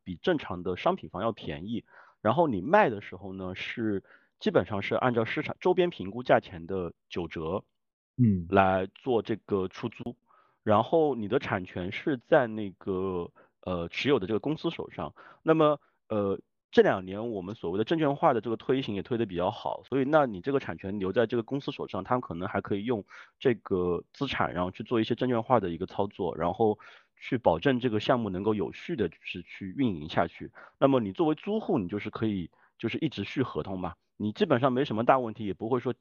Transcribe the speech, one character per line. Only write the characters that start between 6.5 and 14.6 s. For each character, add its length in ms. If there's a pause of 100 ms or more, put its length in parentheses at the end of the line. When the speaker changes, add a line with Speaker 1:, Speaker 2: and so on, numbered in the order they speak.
Speaker 1:
的 260 (160)
九 200
折 360 (540)
Speaker 2:
嗯。 320
Speaker 1:
来 440
做 280
这 140
个 320
出 200
租。 280 (460)
然 200
后 320
你 140
的 100
产 260
权 280
是 340
在 200
那 260
个， 580 (320)
呃， 260
持 220
有 80
的 80
这 80
个 40
公 200
司 120